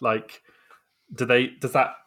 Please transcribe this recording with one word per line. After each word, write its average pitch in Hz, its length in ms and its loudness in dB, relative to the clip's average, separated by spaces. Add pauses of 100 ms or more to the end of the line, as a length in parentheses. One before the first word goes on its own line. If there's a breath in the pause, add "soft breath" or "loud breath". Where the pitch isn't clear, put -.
Like, 110 420 -4 (680 soft breath)
do 131 120 -4
they, 123 240 4
does - 240 -8
that - 220 0 (120)